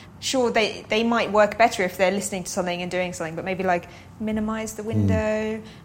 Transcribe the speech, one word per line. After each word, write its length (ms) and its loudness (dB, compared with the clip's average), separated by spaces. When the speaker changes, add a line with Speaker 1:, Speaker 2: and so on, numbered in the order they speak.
Speaker 1:
Sure, 320 0
they, 380 0
they 160 2
might 280 2
work 240 6
better 280 4
if 120 -2
they're 140 4
listening 340 -2
to 60 -10
something 320 -2
and 80 -6
doing 220 -2
something, 240 -6
but 80 -6
maybe, 180 -4
like, 240 0
minimize 560 -4
the 80 -10
Speaker 2:
Mm. 40 -8
Speaker 1:
window 760 0